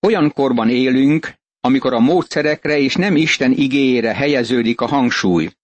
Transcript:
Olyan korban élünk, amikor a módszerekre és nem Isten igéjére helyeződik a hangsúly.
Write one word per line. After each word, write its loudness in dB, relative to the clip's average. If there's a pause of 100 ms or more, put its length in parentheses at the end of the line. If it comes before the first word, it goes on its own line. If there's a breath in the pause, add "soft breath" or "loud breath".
Olyan 0
korban 0
élünk, 0 (200)
amikor 0
a -2
módszerekre 0
és 0
nem 0
Isten 0
igéjére 0
helyeződik -2
a -2
hangsúly. 0 (140)